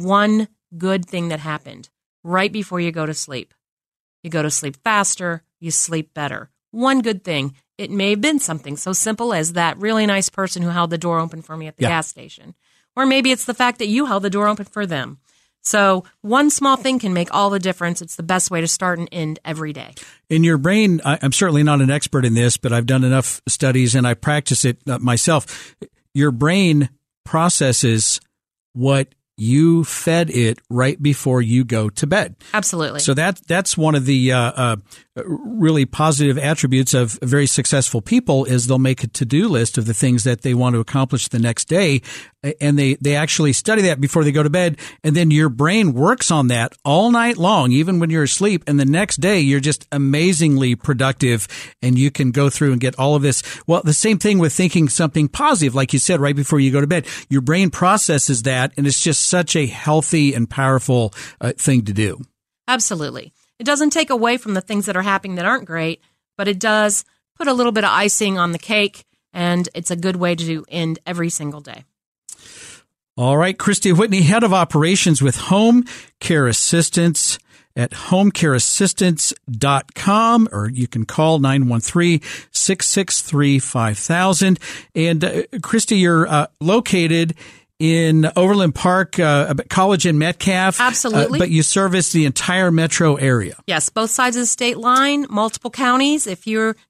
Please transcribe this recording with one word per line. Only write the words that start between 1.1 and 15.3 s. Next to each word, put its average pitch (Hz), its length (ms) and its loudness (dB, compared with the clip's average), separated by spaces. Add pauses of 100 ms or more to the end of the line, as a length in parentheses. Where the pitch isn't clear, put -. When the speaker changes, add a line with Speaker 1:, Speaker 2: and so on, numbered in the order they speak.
Speaker 1:
that 156 120 -8
happened 151 480 -12 (340)
right 185 300 -2
before 185 280 -6
you 170 120 -2
go 156 140 -6
to 156 80 -8
sleep, - 400 -12 (680)
you 165 80 -14
go 156 120 -2
to 151 80 -4
sleep 143 340 -6
faster, 196 580 -2 (180)
you 165 100 -10
sleep 160 440 -6
better. 139 360 -10 (200)
One 262 300 0
good 214 240 -4
thing. 143 300 -4 (240)
It 202 120 -12
may 196 200 -2
have 208 100 -2
been 294 200 0
something 147 360 -8
so 185 160 -8
simple 220 400 -4
as 165 220 -4
that 170 240 -2
really 214 280 -2
nice 196 220 -2
person 185 340 -6
who 170 60 -2
held 170 220 -2
the 165 80 -4
door 170 200 -2
open 160 240 -8
for 160 140 -18
me 160 120 -14
at - 80 -20
the 151 60 -6
Speaker 2:
Yeah. 135 80 0
Speaker 1:
gas 160 180 -4
station. - 460 -20 (400)
Or 269 120 0
maybe 262 240 2
it's 254 140 -2
the 240 100 -6
fact 247 240 0
that 214 80 -4
you 247 200 0
held 196 180 -2
the 202 60 -2
door 208 180 0
open 208 160 -4
for 208 200 -8
them. 143 340 -8 (420)